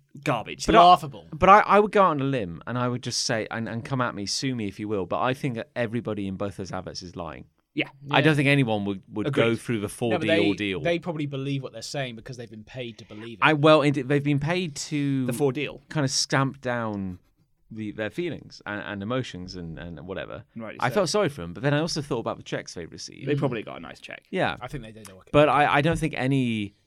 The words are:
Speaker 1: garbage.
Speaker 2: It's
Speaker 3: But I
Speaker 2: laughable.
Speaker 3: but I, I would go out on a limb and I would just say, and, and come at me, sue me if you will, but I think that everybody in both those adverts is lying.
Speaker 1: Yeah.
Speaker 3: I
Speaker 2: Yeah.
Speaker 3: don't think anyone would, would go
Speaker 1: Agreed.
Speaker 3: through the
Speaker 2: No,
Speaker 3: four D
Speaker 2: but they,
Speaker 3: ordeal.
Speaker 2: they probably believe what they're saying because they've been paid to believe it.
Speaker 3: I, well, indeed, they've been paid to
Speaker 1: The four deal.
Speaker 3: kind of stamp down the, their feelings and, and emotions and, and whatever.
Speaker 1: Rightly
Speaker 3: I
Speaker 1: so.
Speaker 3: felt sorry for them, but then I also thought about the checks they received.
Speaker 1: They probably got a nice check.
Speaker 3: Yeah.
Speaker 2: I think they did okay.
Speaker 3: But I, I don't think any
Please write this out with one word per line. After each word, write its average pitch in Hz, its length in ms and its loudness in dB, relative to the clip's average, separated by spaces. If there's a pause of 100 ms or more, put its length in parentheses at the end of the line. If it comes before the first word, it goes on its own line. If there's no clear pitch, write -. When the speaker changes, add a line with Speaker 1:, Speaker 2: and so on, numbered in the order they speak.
(240)
Speaker 1:
garbage. 117 360 -4
Speaker 2:
It's - 80 -10
Speaker 3:
But - 80 6
I 220 80 12
Speaker 2:
laughable. 165 500 6
Speaker 3:
but 175 160 6
I, 202 120 12
I 196 180 6
would 208 120 4
go 208 120 6
out 180 80 4
on 143 100 0
a 135 40 0
limb 107 420 -2
and 120 100 -4
I 123 100 0
would 123 140 -4
just - 200 -4
say, 113 280 -2
and, 113 180 -6
and 110 160 -6
come 135 160 -2
at 120 140 -2
me, 98 140 -8
sue 131 260 -2
me 113 140 -4
if 98 120 -8
you 107 80 -6
will, 98 200 -2
but 87 140 -2
I 127 120 2
think 127 220 -4
that - 200 -8
everybody 107 520 -4
in 95 80 -4
both 101 220 -6
those 92 140 -10
adverts 92 300 -10
is 90 140 -14
lying. 78 300 -10 (280)
Speaker 1:
Yeah. - 160 -4 (220)
Speaker 3:
I 135 80 6
Speaker 2:
Yeah. - 60 6
Speaker 3:
don't 156 100 4
think 139 140 2
anyone 113 360 2
would, 98 160 -4 (100)
would 107 220 -2
go 139 120 4
Speaker 1:
Agreed. 117 140 2
Speaker 3:
through 120 180 -4
the 101 80 -4
Speaker 2:
No, - 20 -2
Speaker 3:
four 117 240 -4
D 139 80 0
Speaker 2:
but 110 80 -2
they, 160 200 4
Speaker 3:
ordeal. 98 340 -2
Speaker 2:
they 170 180 0
probably 160 260 -6
believe 139 380 -4
what 113 100 -12
they're 113 80 -14
saying 131 340 -8
because 113 220 -14
they've 120 100 -12
been 107 160 -16
paid 120 360 -12
to 107 60 -18
believe 110 340 -14
it. - 40 -2
Speaker 3:
I, 147 100 8
well, 156 280 6
indeed, 139 260 2
they've 143 160 2
been 143 160 2
paid 165 360 -2
to 139 500 -2
Speaker 1:
The 120 80 0
four 139 180 2
deal. 127 380 -6
Speaker 3:
kind 156 140 -2
of 135 80 0
stamp 135 500 0
down 107 560 -4 (560)
the, 107 200 -8
their 107 160 -6
feelings 156 560 -8
and, 104 160 -6
and 98 200 -8
emotions 98 540 -6
and, 82 240 -10
and 82 260 -12
whatever. 76 380 -10 (140)
Speaker 1:
Rightly 110 240 -12
Speaker 3:
I 127 80 0
Speaker 1:
so. - 60 -2
Speaker 3:
felt 190 140 2
sorry 202 200 2
for 139 100 -12
them, 85 140 -8
but 98 100 -12
then 143 100 2
I 147 60 2
also 165 220 -4
thought 131 180 -4
about 113 160 -4
the - 80 -16
checks - 300 -10
they 85 120 -10
received. - 440 -12
Speaker 1:
They 143 60 0
probably 123 280 -2
got 67 140 -14
a - 20 -14
nice 67 220 -16
check. - 280 -16
Speaker 3:
Yeah. 123 300 -2
Speaker 2:
I 127 80 -12
think 131 160 -10
they 110 80 -16
did 110 180 -20
okay. - 220 -20
Speaker 3:
But 147 160 8
I, 131 300 6
I 147 40 4
don't 160 160 2
think 156 200 -2
any 120 580 0 (120)